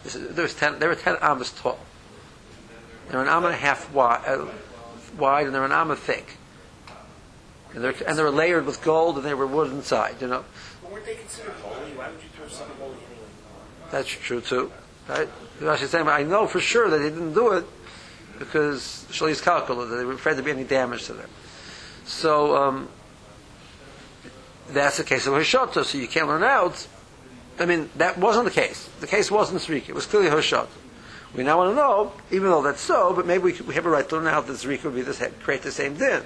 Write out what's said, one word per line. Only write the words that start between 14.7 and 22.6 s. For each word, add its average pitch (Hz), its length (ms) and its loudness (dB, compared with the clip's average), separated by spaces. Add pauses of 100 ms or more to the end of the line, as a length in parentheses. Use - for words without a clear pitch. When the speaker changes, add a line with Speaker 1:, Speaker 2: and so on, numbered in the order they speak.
Speaker 1:
right? 139 220 -2 (320)
Rashi's 147 300 0
saying, 165 180 2
"I 147 140 4
know 190 220 4
for - 140 0
sure 226 300 4
that 156 80 4
they 147 120 2
didn't 160 260 -4
do 226 160 6
it 175 140 0 (720)
because 147 720 -2
Shali's 156 300 0
Kalkula, 131 480 0
that 117 60 -4
they 123 80 -2
were 123 80 -2
afraid 156 220 0
there'd 135 100 -2
be 147 80 0
any 131 140 -4
damage 123 400 0
to 117 80 -10
them." 107 160 -14 (720)
So, 147 540 2
um, 135 320 0 (1800)